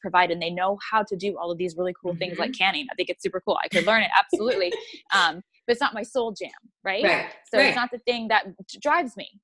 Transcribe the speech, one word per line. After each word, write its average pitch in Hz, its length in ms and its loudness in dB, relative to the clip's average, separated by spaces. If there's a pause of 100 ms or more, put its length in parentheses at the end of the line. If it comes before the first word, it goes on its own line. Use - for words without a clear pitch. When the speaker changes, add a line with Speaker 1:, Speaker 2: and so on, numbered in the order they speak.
Speaker 1:
provided 180 320 4
and 175 80 -4
they 170 80 -2
know 185 260 0 (140)
how 220 140 2
to 214 120 -8
do 180 220 -4
all 175 140 -4
of 170 60 -8
these 170 200 -4
really 180 240 -2
cool 175 140 -4
things 175 240 -6
like 135 100 -2
Speaker 2:
Mm-hmm. - 80 -8
Speaker 1:
canning. 151 320 0
I - 60 -12
think 180 120 -4
it's - 140 -8
super 185 240 -4
cool. 190 180 2
I - 40 -6
could 175 180 0
learn 220 160 4
it, 185 160 0
absolutely. 208 540 2 (200)
Speaker 2:
<laughs> - 220 -6
Speaker 1:
Um, 175 280 2 (240)
but 240 60 4
it's 233 80 -2
not 269 140 0
my 214 80 -6
soul 233 300 -4
jam, 180 180 -10 (340)
right? 190 200 -2
Speaker 2:
Right, 165 220 2 (260)
Speaker 1:
So 220 80 2
it's 277 80 6
Speaker 2:
right. - 80 2
Speaker 1:
not 247 160 -2
the 240 80 -8
thing 233 280 -2
that 214 180 4 (220)
d-, - 140 -16
drives 294 340 2
me, - 140 -12 (140)